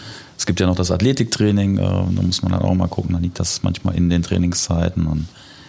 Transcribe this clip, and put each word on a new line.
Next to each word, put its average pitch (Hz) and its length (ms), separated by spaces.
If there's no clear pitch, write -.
Es - 80
gibt 87 120
ja 95 60
noch 90 100
das 87 140
Athletiktraining, 101 880
äh, 98 40
da 95 420
muss 90 180
man 92 100
halt 92 120
auch 92 100
mal 90 140
gucken. 90 260
Da 85 60
liegt 87 200
das - 220
manchmal 90 320
in 85 160
den 87 140
Trainingszeiten 85 840
und 78 220